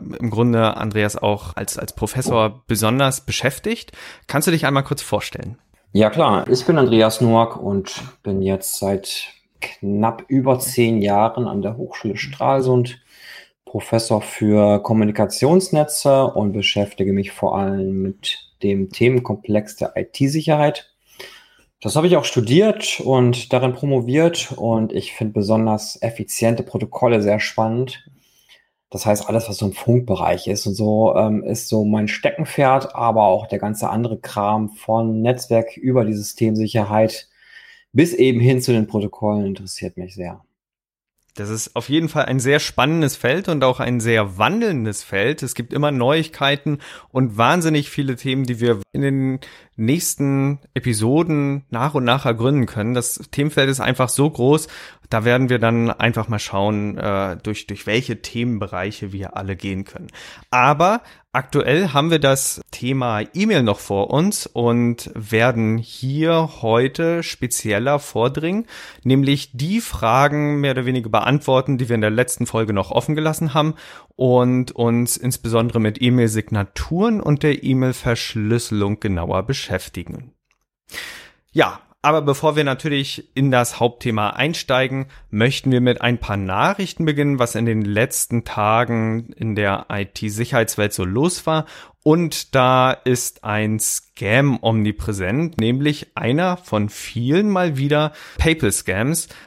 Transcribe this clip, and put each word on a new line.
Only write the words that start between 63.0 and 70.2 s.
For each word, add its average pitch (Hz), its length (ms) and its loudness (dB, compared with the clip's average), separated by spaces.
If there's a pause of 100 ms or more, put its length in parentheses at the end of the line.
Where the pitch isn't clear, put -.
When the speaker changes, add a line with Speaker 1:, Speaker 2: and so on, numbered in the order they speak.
Speaker 1:
E-Mail 185 300 2
noch 101 160 0
vor 101 300 -2
uns 180 360 0
und 120 680 0
werden 113 640 0
hier 156 840 -2
heute 135 640 0
spezieller 120 720 -2
vordringen, 151 680 -2 (360)
nämlich 135 500 2
die 165 280 -2
Fragen 143 800 0